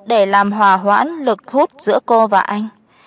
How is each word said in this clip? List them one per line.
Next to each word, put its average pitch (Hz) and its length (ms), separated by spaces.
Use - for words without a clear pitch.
để 214 200
làm 202 260
hòa 202 260
hoãn 240 480
lực 220 260
hút 285 180
giữa 214 260
cô 226 220
và 202 120
anh. 208 280